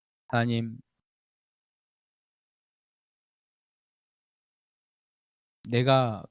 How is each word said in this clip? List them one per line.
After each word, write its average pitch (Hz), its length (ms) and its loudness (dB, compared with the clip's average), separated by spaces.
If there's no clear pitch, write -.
하나님, 117 520 -2
내가 123 600 2